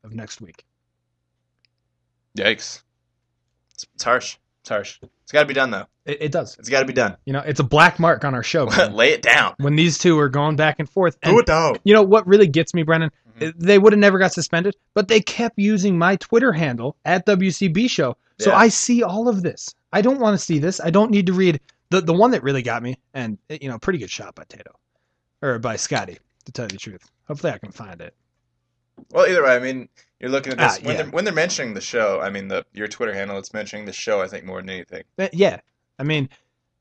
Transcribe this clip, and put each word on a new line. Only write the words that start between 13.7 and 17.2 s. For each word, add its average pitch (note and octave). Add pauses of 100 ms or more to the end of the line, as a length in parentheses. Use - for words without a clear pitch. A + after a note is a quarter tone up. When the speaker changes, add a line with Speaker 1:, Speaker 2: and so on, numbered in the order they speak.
Speaker 1:
would G#3
have G#3
never G3
got F#3
suspended, F3 (180)
but G3+
they A3
kept -
using G3+
my F3+
Twitter A#3
handle C#3
at F3+